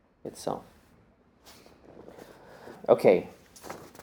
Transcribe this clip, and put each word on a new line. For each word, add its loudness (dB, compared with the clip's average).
itself. -10
Okay. 4